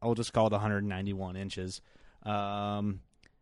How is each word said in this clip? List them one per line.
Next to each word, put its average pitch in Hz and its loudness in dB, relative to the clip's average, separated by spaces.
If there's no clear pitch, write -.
I'll 117 4
just 113 -4
call 110 6
it 104 2
a 104 4
hundred 104 2
ninety-one 95 -2
inches. 95 -6
Um, 101 -2